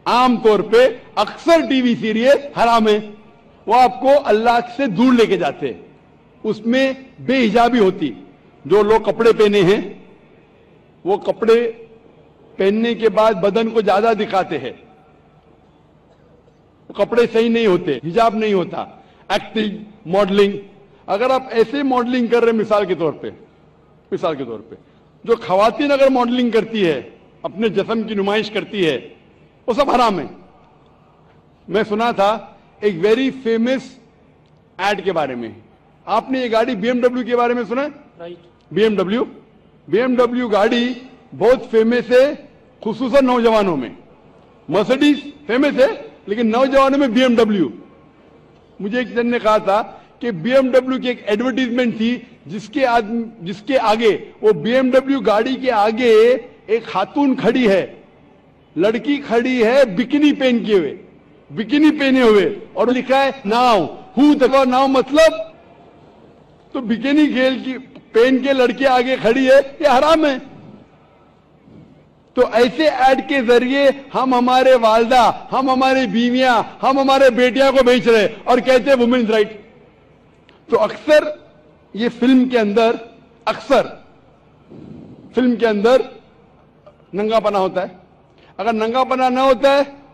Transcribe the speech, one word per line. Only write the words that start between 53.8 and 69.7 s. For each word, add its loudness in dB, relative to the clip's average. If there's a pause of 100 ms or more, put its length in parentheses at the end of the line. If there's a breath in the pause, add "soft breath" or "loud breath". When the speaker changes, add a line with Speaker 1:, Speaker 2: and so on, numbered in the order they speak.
Speaker 1:
वो 4
बीएमडब्ल्यू 0
गाड़ी 0
के -4
आगे 0 (600)
एक -2
खातून -2
खड़ी 0
है, -2 (720)
लड़की -2
खड़ी -2
है 2
बिकिनी 0
पहन 0
के -2
हुए, -2 (540)
बिकिनी 2
पहने 0
हुए, 2 (140)
और 0
लिखा 0
है -2
"Now, 0 (320)
who 6
the 2
now", 2
मतलब 2 (1200)
तो -8
बिकिनी 0
खेल -2
की -8 (100)
पहन 0
के 0
लड़की 0
आगे 2
खड़ी 0
है, 6
ये -2